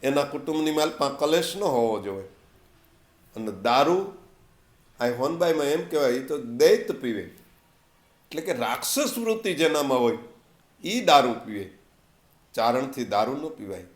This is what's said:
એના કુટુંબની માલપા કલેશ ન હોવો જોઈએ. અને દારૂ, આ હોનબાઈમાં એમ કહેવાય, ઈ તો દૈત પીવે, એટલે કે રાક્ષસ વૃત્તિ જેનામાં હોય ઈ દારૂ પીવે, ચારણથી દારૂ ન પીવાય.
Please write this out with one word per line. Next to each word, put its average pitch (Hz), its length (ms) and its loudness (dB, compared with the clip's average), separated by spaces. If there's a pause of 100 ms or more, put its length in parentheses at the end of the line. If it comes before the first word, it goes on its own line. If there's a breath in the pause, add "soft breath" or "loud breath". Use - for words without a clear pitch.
એના 139 200 2
કુટુંબની 156 480 -4
માલપા 151 380 0
કલેશ 160 460 0
ન 202 80 -6
હોવો 117 360 2
જોઈએ. 98 240 -8 (1120)
અને 110 160 -8
દારૂ, 135 540 2 (960)
આ 120 80 0
હોનબાઈમાં 156 580 0
એમ 165 240 -2
કહેવાય, 143 220 2
ઈ 123 80 0
તો 147 180 -6
દૈત 135 540 4
પીવે, 117 300 -4
એટલે - 1200 -18
કે 175 120 -4
રાક્ષસ 123 640 -2
વૃત્તિ 220 360 -2
જેનામાં 143 460 2
હોય 117 180 2 (680)
ઈ 220 160 -2
દારૂ 139 340 6 (100)
પીવે, 101 240 -10 (840)
ચારણથી 127 520 0
દારૂ 107 300 0
ન 151 140 -8
પીવાય. 95 360 -12 (100)